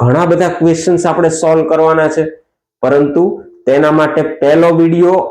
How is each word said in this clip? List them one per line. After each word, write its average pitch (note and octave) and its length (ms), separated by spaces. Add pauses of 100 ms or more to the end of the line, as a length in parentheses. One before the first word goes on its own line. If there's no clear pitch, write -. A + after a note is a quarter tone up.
ઘણા C3+ 260
બધા F3 320
ક્વેશ્ચન્સ E3 480
આપણે E3 240
સોલ્વ D#3+ 400
કરવાના D#3+ 380
છે, D#3+ 160 (580)
પરંતુ C#3+ 420 (420)
તેના D3 260
માટે D#3 300 (180)
પહેલો D#3+ 360
વીડિયો E3+ 400 (140)